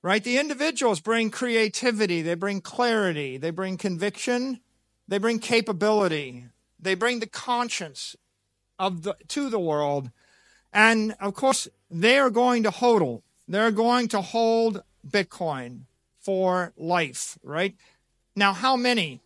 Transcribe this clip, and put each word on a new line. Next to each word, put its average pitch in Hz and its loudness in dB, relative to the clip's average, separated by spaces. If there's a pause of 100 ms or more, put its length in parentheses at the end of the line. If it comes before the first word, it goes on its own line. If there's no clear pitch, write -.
Right? 202 2
The 247 0
individuals 285 0
bring 226 0
creativity, 220 0
they 165 0
bring 180 -2
clarity, 180 0
they 160 -4
bring 190 -6
conviction, 233 -4 (480)
they 196 -2
bring 226 0
capability, 196 0 (340)
they 190 0
bring 233 0
the 220 -6
conscience 233 -6 (640)
of 185 -2
the, 196 -4 (120)
to 277 -4
the 220 0
world. 143 -2 (640)
And 220 4
of 196 -4
course, - 0 (240)
they 208 4
are 269 4
going 240 2
to 214 0
hodl. 185 2 (260)
They're 208 2
going 226 2
to 202 -2
hold 226 0 (260)
Bitcoin 139 -4 (380)
for 185 0
life, 165 -2
right? 170 -4 (600)
Now, 202 4
how 254 2
many? 226 0